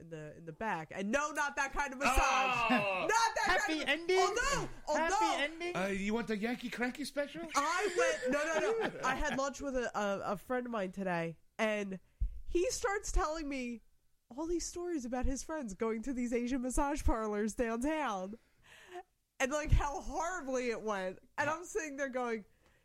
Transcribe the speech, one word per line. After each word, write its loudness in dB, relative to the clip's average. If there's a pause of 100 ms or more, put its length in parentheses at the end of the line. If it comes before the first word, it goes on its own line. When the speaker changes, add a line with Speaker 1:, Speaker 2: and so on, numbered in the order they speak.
Speaker 1:
in -18
the, -12
in -18
the -10
back. -4
And -4
no, 2
not 0
that 0
kind -2
of -10
massage. 4
Speaker 2:
Oh! 2
Speaker 1:
Not 0
that 4
Speaker 3:
Happy 2
Speaker 1:
kind -2
of -2
Speaker 3:
ending? 4
Speaker 1:
Although, 2 (160)
although 2 (140)
Speaker 3:
Happy 4
ending? -4
Speaker 2:
Uh, 0
you 0
want 0
the 0
Yankee -2
Cranky -4
special? -4 (120)
Speaker 1:
I 2 (100)
went, 2
no, 2
no, 2
no. 0 (140)
I 2
had 0
lunch -2
with -2
a, -2
a, 0
a -4
friend -4
of -6
mine -2
today, -2 (200)
and 0 (520)
he 4
starts 0
telling 2
me -4 (560)
all -4
these 0
stories -4
about -2
his 2
friends -6
going -2
to -4
these -2
Asian 0
massage 0
parlors 2
downtown -2 (1040)
and, 0
like, 0
how 4
horribly -2
it -4
went. -4 (180)
And 0
I'm -2
sitting -6
there -2
going, -4 (420)